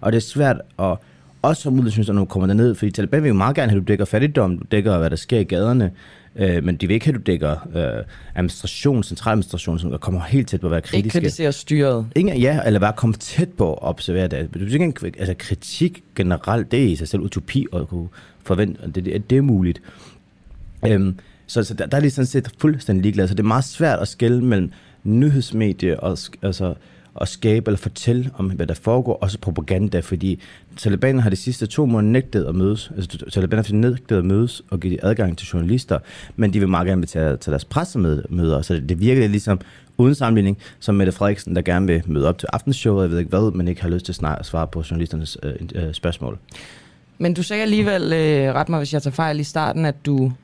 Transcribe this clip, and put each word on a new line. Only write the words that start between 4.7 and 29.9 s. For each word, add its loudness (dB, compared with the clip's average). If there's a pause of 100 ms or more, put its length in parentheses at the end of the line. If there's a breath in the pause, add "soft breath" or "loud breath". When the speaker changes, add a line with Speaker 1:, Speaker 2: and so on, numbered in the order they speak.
Speaker 1:
dækker, 2
hvad 2
der -2
sker 0
i 2
gaderne, 2 (440 loud breath)
øh, 2
men 2
de -4
vil 2
ikke 0
have, 2
at -4
du -2
dækker, 0
øh, -2 (320 loud breath)
administration, -2
centraladministration, -2
som -4
der -6
kommer -4
helt 0
tæt -4
på -2
at 0
være 0
kritiske. -2
Speaker 2:
Ikke 0
kritisere 0
styret. 0
Speaker 1:
Ingen, 2
ja, 4
eller 4
bare 2
komme 2
tæt -2
på 0
at -6
observere -2
det. -6
Du -8
synes -4
ikke, -2
altså, -2
kritik -4 (120)
generelt, 0
det 2
er 4
i 2
sig -6
selv -2
utopi -4
at -4
kunne -8 (360 loud breath)
forvente, 0
at -8
det, -4
det, -4
det 4
er 4
muligt. 2 (1080 loud breath)
Øhm, 2 (280 loud breath)
så, 0
så -6
der, -6
der 0
er 4
de 4
sådan 0
set -2
fuldstændig 2
ligeglade. 2
Så 0
det 0
er 4
meget 2
svært 0
at -2
skelne 2
mellem 2 (320 loud breath)
nyhedsmedie 2
og -2
sk-, -10
altså, -2 (480 loud breath)
at -2
skabe 0
eller 2
fortælle -2
om, -2
hvad -2
der -2
foregår, 0
også -2
propaganda, -2